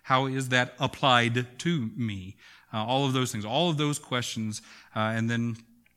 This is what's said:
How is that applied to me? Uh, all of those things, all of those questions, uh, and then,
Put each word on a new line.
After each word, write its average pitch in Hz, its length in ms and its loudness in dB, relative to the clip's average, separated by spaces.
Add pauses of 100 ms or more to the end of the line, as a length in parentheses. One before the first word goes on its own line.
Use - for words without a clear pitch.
How 135 240 2
is 131 220 -4
that 123 300 2
applied 120 680 4 (100)
to 151 400 -2
me? 98 380 -6 (360)
Uh, 110 140 -4
all 135 220 2
of 131 60 2
those 127 180 0
things, 104 140 -6
all 156 260 2
of 147 60 -2
those 147 200 0
questions, 113 640 -4 (340)
uh, 110 40 0
and 113 280 0
then, 117 300 -2 (400)